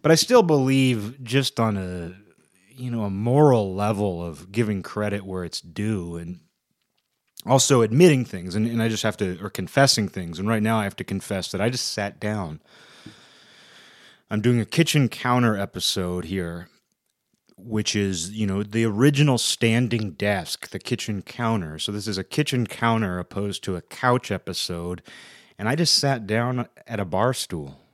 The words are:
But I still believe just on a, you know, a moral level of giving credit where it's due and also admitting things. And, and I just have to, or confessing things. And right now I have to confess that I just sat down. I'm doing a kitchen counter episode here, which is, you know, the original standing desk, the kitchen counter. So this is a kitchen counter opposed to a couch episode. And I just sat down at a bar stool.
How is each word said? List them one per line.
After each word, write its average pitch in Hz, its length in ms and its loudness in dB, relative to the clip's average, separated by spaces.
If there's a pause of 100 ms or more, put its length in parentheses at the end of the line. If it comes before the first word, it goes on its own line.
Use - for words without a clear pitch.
But 156 100 4
I 165 40 8
still 240 260 6
believe 135 800 2
just 127 360 0
on 107 180 2
a, 90 380 -6 (600)
you 127 140 -8
know, 117 140 -4
a 101 80 -4
moral 113 640 4
level 98 500 -2
of 85 260 -12
giving 104 300 0
credit 101 460 -4
where 92 160 -6
it's - 180 -10
due 87 540 -6
and 85 240 -10 (1040)
also 127 380 6
admitting 131 420 6
things. 90 300 -10
And, 110 100 2
and 117 160 -2
I 113 80 2
just 110 140 -4
have 110 140 -2
to, 90 260 -4
or 101 80 -10
confessing 110 560 2
things. 85 320 -8
And 104 100 -2
right 110 140 0
now 110 160 2
I 104 60 -2
have 98 100 -6
to 95 80 -10
confess 98 480 -6
that 95 100 -4
I 113 80 2
just - 240 -6
sat 101 260 -6
down. 98 400 -4 (1700)
I'm 107 100 -2
doing 120 180 4
a 107 60 0
kitchen 151 420 2
counter 123 480 2
episode 90 680 -4
here, 87 420 -6 (880)
which 107 400 -4
is, 95 360 -2
you 107 160 -2
know, 98 160 -2
the 110 200 -2
original 135 540 4
standing 113 760 0
desk, 101 560 -4
the 95 100 -10
kitchen 107 420 -6
counter. 101 560 -4
So 104 140 -6
this 101 160 -6
is 98 100 -4
a 95 60 -6
kitchen 131 420 -2
counter 110 540 0
opposed 101 460 -6
to 92 100 -4
a 82 60 -6
couch - 500 0
episode. 87 720 -6 (560)
And 107 100 -2
I 139 60 0
just 165 180 0
sat 131 320 0
down 120 420 -2 (200)
at 110 120 -4
a 98 60 -2
bar 95 280 2
stool. 71 460 -8 (140)